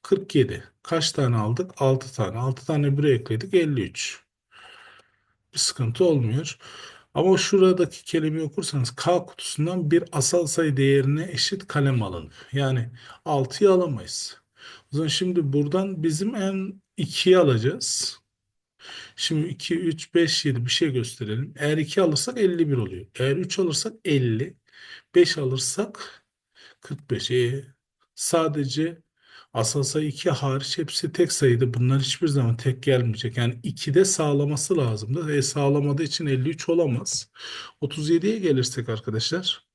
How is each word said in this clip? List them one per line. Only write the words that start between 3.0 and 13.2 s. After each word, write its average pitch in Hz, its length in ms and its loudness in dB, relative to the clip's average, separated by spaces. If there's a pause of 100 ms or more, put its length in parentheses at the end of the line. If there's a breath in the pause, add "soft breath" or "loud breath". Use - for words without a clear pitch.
ekledik. 120 400 -4
Elli 151 280 2
üç. - 380 -8 (1300 loud breath)
Bir - 40 -4
sıkıntı 117 460 0
olmuyor. 143 540 0 (560 loud breath)
Ama 185 220 4
şuradaki 185 680 4
kelimeyi 156 400 -2
okursanız 147 520 -2
K 180 300 2
kutusundan 165 640 -4
bir 165 220 4
asal 165 340 2
sayı 151 300 0
değerine 139 560 4
eşit - 340 -4
kalem 135 360 2
alın. 87 280 -6 (220 loud breath)
Yani 131 380 0 (340 loud breath)